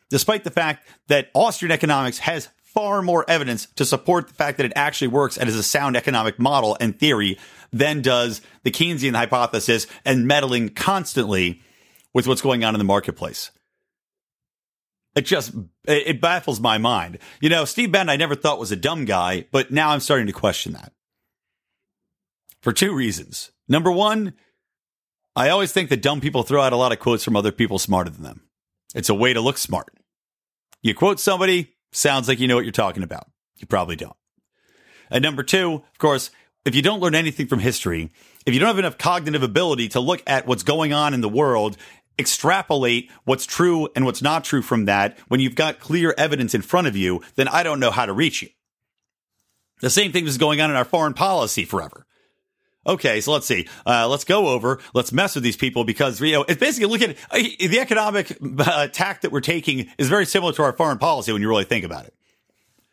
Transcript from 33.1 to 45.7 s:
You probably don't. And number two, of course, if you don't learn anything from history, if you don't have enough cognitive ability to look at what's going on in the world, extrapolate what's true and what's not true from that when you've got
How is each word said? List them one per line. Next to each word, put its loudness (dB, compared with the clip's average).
You -20
probably -2
don't. -14
And 0
number -2
two, 0
of -20
course, 0
if 0
you 4
don't 2
learn 2
anything -2
from 0
history, -2
if 2
you 2
don't 4
have 0
enough -2
cognitive 0
ability 0
to -2
look -2
at 0
what's -6
going -2
on 0
in -2
the -2
world, 0
extrapolate 0
what's 0
true 0
and 2
what's -2
not 0
true 0
from 0
that 2
when 2
you've 0
got -2